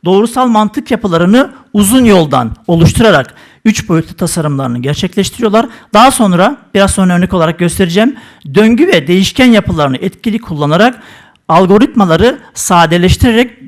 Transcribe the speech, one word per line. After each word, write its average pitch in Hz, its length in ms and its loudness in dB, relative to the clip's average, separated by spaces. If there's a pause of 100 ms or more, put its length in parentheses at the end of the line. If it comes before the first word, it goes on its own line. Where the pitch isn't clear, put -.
doğrusal 220 420 0
mantık 214 440 -2
yapılarını 190 600 0 (220)
uzun 214 320 2
yoldan 143 520 0 (100)
oluşturarak 165 680 2 (300)
üç - 240 -2
boyutlu 165 260 -4
tasarımlarını 139 640 -4
gerçekleştiriyorlar. 196 920 -4 (260)
Daha 233 160 4
sonra, 208 460 0 (180)
biraz 196 160 2
sonra 180 260 0
örnek 180 180 -2
olarak 165 240 -2
göstereceğim, 185 580 -2 (380)
döngü 233 320 2
ve 269 200 0
değişken 190 400 0
yapılarını 175 500 0
etkili 202 420 -6
kullanarak 170 640 -2 (460)
algoritmaları 196 880 2 (160)
sadeleştirerek 180 1120 0